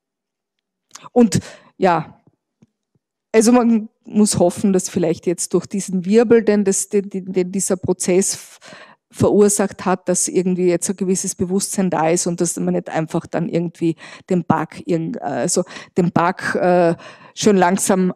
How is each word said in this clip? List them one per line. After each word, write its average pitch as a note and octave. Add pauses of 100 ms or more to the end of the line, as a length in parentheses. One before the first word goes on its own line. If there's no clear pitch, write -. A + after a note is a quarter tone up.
(1120)
Und, A#3 (380)
ja, E3+ (1120)
also A3+
man A#3 (160)
muss -
hoffen, F#3
dass F#3
vielleicht E3+
jetzt -
durch F#3+
diesen F#3
Wirbel, A3+
den G#3
das, G3
den, G3+
den, F#3
den F3+
dieser F#3+
Prozess F#3
f-, - (500)
verursacht G3+
hat, F#3
dass F3+
irgendwie F3+
jetzt F3
ein F#3+
gewisses F#3
Bewusstsein F#3+
da D#3+
ist F3
und E3+
dass E3+
man F3+
nicht F3+
einfach D#3+
dann D#3+
irgendwie E3+ (340)
den F3+
Park E3
irgend-, E3
also C3 (340)
den F3+
Park, -
äh, F3+ (380)
schön G3+
langsam F#3